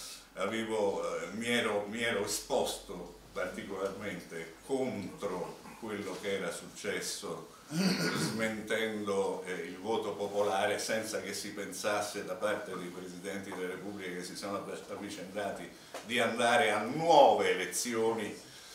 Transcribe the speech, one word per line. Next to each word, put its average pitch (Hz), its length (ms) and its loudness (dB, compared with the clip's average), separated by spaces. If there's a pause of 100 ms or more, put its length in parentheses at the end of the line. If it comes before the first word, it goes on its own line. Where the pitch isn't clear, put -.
(340)
avevo, 104 680 2
eh, - 300 -2
mi 117 160 -2
ero, 110 400 2
mi 117 140 -2
ero 110 220 2
esposto - 920 -2 (140)
particolarmente 95 1200 -4 (100)
contro 101 920 -2 (220)
quello 101 400 -4
che 98 160 0
era 87 160 -2
successo, 85 1040 -6 (120)
smentendo, 110 1700 0
eh, 92 80 -6
il 87 260 -6
voto 101 360 0
popolare, 101 640 2
senza 110 420 0
che 98 120 -6
si 98 200 -6
pensasse 98 720 -2
da 92 100 -4
parte 98 420 -2
dei 87 120 -6
presidenti 90 600 -8
delle 90 180 -4
repubbliche 92 480 -6
che 90 80 -6
si 90 120 -8
sono 101 200 -4
avvic-, 95 340 -8
avvicendati 95 800 -6 (360)
di 117 140 0
andare 117 540 6
a 107 100 2
nuove 127 680 8
elezioni, 110 840 0 (380)